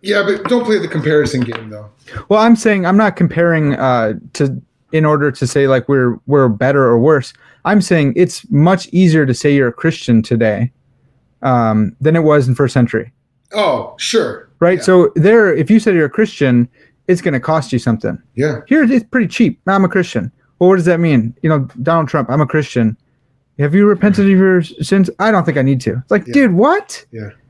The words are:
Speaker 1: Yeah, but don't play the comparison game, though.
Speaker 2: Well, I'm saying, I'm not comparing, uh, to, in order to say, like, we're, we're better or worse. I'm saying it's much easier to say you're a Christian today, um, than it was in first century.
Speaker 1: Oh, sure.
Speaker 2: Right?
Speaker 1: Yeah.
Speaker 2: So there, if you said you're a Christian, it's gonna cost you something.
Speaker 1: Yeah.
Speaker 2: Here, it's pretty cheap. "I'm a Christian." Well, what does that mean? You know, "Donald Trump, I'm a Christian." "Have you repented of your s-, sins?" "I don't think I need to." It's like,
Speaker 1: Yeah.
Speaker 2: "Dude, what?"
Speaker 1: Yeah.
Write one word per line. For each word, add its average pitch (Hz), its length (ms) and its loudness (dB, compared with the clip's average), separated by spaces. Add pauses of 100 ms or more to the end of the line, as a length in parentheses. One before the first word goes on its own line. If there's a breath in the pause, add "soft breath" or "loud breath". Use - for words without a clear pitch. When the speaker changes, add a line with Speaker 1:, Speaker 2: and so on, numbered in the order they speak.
Speaker 1:
Yeah, 202 220 -2
but 190 260 -4
don't 240 160 0
play 214 140 0
the 170 80 -8
comparison 147 540 -2
game, 113 280 -8
though. 107 200 -18 (380 loud breath)
Speaker 2:
Well, 214 120 2
I'm 226 180 6
saying, 202 280 0
I'm 185 120 2
not 208 180 0
comparing, 165 600 0
uh, 117 400 -2 (180)
to, 135 280 -4 (300)
in 156 140 0
order 147 260 0
to 127 160 -6
say, 139 200 0
like, 131 200 0
we're, 127 380 0
we're 135 240 2
better 131 340 0
or 117 160 2
worse. 139 320 0 (320 soft breath)
I'm 202 180 2
saying 147 340 0
it's - 360 -2
much 170 400 2
easier 160 340 2
to 127 80 -2
say 143 220 0
you're 135 120 2
a 117 60 -4
Christian 127 500 0
today, 113 480 -2 (680)
um, 113 600 0
than 156 160 0
it 165 60 0
was 147 240 2
in 127 80 0
first 135 180 -2
century. - 400 -2 (400)
Speaker 1:
Oh, 170 440 -4
sure. - 520 -4 (100)
Speaker 2:
Right? 175 200 2
Speaker 1:
Yeah. - 40 -10
Speaker 2:
So 185 320 4
there, 196 380 4
if 147 180 -2
you 220 80 6
said 214 140 0
you're 160 120 2
a 139 40 -4
Christian, 131 580 0 (400 soft breath)
it's 180 140 0
gonna 147 180 -4
cost 156 340 -4
you 120 60 -2
something. 110 380 -4 (180)
Speaker 1:
Yeah. 135 320 -4
Speaker 2:
Here, 302 160 2
it's 240 200 2
pretty 233 240 -2
cheap. 175 400 0
"I'm 196 160 0
a 175 60 0
Christian." 147 420 -4 (280)
Well, 180 100 4
what 196 60 4
does 175 100 -2
that 170 140 2
mean? 127 420 0
You 160 80 0
know, 143 180 0 (140)
"Donald 160 260 0
Trump, 139 220 -4
I'm 139 100 -2
a 147 60 2
Christian." 123 500 -2 (640)
"Have 147 160 -2
you 202 140 4
repented 202 440 2
of 190 60 4
your 185 220 4
s-, 165 120 -6 (100)
sins?" 190 360 0
"I 214 140 0
don't 185 120 0
think 147 140 -2
I 131 60 0
need 135 180 0
to." 110 160 -4
It's - 140 -6
like, 208 160 -2
Speaker 1:
Yeah. 120 60 -12
Speaker 2:
"Dude, 262 200 2
what?" 294 580 0
Speaker 1:
Yeah. 104 200 -14 (180)